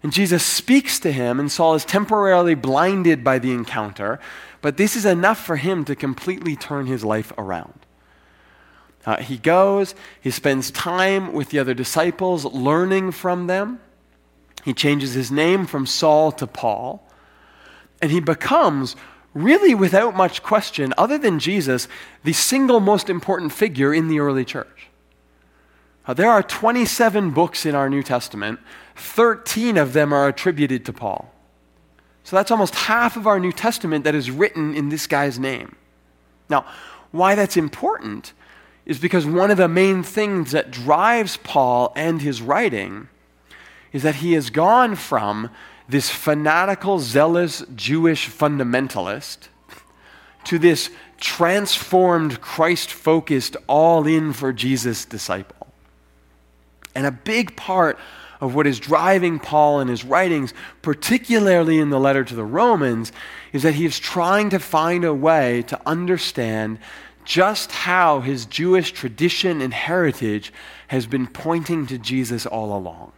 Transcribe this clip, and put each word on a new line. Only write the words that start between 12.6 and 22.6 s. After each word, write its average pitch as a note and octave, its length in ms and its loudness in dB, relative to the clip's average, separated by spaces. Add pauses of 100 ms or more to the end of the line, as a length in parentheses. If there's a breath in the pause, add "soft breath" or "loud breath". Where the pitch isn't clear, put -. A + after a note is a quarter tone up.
from F3+ 340 -4
them. G3+ 340 -4 (840)
He C3 100 -4
changes C#3 400 0
his B2+ 160 -4
name E3+ 340 2
from C3+ 220 -4
Saul D#3 460 2
to - 140 -8
Paul. A#2+ 560 -6 (1000 soft breath)
And D3+ 80 0
he E3+ 100 2
becomes, D#3 760 0 (360 loud breath)
really C#4 420 4
without G3 420 2
much F#3 260 2
question, D#3 560 -2
other B3+ 200 2
than G3+ 200 0
Jesus, C#3 500 -2 (360 loud breath)
the D#3+ 80 0
single B3+ 480 4